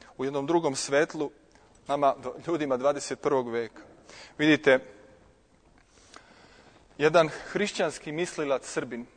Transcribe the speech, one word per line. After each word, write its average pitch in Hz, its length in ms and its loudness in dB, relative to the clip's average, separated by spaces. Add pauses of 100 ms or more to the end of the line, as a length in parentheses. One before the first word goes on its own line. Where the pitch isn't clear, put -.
(180)
u 131 60 -4
jednom 139 220 -4
drugom 160 300 0
svetlu, 147 540 0 (560)
nama, 143 280 2 (320)
ljudima 151 300 -2
dvadeset 139 440 -2
prvog 135 300 0
veka. 117 320 -8 (560)
Vidite, 147 400 6 (2250)
jedan 156 300 6 (240)
hrišćanski 180 600 -4
mislilac 151 540 -4
Srbin, 120 400 -8 (100)